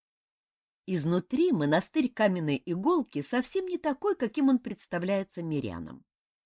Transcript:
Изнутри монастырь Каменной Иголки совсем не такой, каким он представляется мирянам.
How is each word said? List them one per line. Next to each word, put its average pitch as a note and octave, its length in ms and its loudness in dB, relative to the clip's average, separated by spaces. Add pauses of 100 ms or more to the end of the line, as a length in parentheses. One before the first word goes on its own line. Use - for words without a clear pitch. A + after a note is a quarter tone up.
(880)
Изнутри F#3 640 2
монастырь F3+ 580 2
Каменной F3 560 0
Иголки G3 580 0
совсем D#4 440 -2
не F4+ 100 -4
такой, D#4+ 380 -2
каким C4+ 340 0
он B3+ 120 4
представляется F#3 840 -6
мирянам. F2 640 -6 (420)